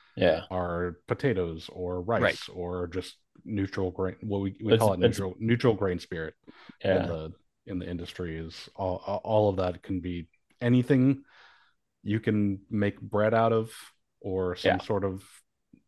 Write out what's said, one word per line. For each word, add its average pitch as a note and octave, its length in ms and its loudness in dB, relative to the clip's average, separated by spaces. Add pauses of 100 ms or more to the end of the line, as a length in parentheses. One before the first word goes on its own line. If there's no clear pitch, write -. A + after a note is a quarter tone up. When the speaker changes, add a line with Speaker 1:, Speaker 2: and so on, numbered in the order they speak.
(160)
Speaker 1:
Yeah. E2 340 4
Speaker 2:
are F2 560 -2
potatoes F#2 640 -2
or F2+ 300 -6
rice A2 200 0
Speaker 3:
Right. F2 160 2 (140)
Speaker 2:
or F2+ 360 -4
just F2 280 -8 (280)
neutral G2 460 -2
grain. F#2 300 -4
What G2+ 220 -2
we, G2 200 -4
we A2 120 4
Speaker 1:
It's, A2 60 6
Speaker 2:
call G#2+ 120 4
it F2+ 40 -2
Speaker 1:
it's F#2 220 4
Speaker 2:
neutral, F#2+ 200 -4
neutral A#2 360 4
grain F#2+ 240 0
spirit - 360 -8 (500)
Speaker 1:
Yeah. - 180 4
Speaker 2:
in F2 60 -4
the, E2 240 -6 (340)
in F#2 120 -6
the F2+ 100 -8
industry E2+ 480 -8
is E2 400 -12
all, F#2 200 -2 (280)
all G#2+ 240 4
of F#2+ 80 2
that F2+ 260 -2
can F#2 180 -4
be F2 280 -6 (320)
anything B2+ 600 4 (800)
you G#2 180 0
can G#2 400 0 (100)
make G#2 300 -2
bread G#2+ 320 2
out A2+ 200 4
of A2+ 200 0 (480)
or F#2 360 -2
some - 160 2
Speaker 1:
Yeah. - 120 0
Speaker 2:
sort G2+ 200 -2
of, F#2+ 200 -4 (640)